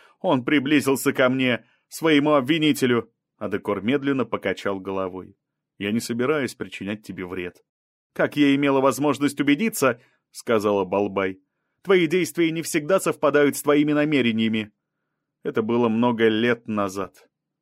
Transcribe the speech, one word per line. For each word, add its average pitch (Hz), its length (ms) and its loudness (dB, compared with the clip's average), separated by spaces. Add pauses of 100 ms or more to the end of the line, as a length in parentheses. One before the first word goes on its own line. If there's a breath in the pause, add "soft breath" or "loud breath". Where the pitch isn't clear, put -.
(200 soft breath)
Он 139 240 0
приблизился 135 680 2
ко 131 160 4
мне, 127 360 0 (240 soft breath)
своему 151 460 2
обвинителю!» 131 760 0 (280)
Адекор 101 440 -4
медленно 135 420 -2
покачал 98 560 -4
головой. 95 560 -8 (420)
«Я 101 140 -2
не 117 80 -2
собираюсь 131 540 -2
причинять 98 480 -10
тебе 92 240 -12
вред». 90 360 -10 (500)
«Как 147 240 -2
я 143 180 4
имела 139 260 2
возможность 135 600 0
убедиться», 143 600 0 (300 soft breath)
сказала 104 540 0
Балбай. 95 560 -2 (420)
«Твои 185 240 4
действия 165 440 0
не 165 120 -6
всегда 165 360 0
совпадают 147 580 2
с - 60 -8
твоими 147 300 2
намерениями». 117 800 0 (720)
Это 147 200 -2
было 117 260 2
много 113 400 2
лет 117 380 0
назад. 98 640 -6 (340)